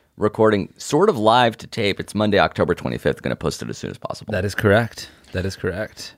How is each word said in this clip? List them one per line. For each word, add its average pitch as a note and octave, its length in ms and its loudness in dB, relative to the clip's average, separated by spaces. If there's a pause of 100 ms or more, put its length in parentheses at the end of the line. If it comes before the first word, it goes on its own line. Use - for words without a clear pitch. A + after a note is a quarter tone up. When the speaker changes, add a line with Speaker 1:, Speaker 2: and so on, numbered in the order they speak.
(200)
Speaker 1:
recording G#2+ 580 2
sort F3 300 2
of D#3+ 100 0
live A#2 400 4
to - 80 -16
tape. G2+ 320 -2
It's - 160 -10
Monday, G#2 240 2
October E2+ 360 2
twenty-fifth. - 480 -4
Gonna B1 140 -4
post - 260 -6
it A1+ 80 -8
as - 80 -10
soon - 120 -10
as - 80 -14
possible. - 340 -10
Speaker 2:
That F#2+ 120 -2
is G2 100 -6
correct. A2 560 2 (220)
That F#2 140 -4
is F#2+ 80 -6
correct. - 640 -8